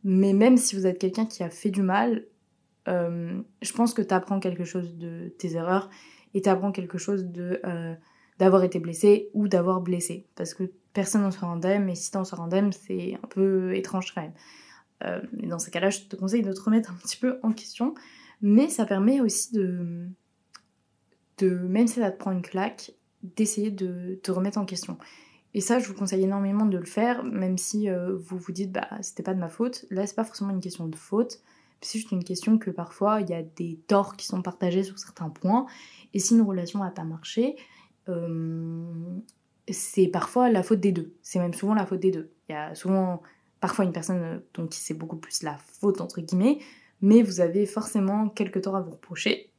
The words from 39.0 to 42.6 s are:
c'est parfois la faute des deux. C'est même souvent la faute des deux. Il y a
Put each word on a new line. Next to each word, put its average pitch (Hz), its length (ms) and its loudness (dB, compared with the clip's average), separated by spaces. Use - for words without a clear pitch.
c'est - 400 2
parfois 214 420 2
la 196 140 4
faute 208 160 2
des 190 120 2
deux. 170 300 -4
C'est - 180 -4
même 175 140 -2
souvent 196 200 -2
la 208 120 2
faute 185 140 -4
des 185 120 2
deux. 160 200 -6
Il 156 60 -8
y - 20 -6
a 151 200 -8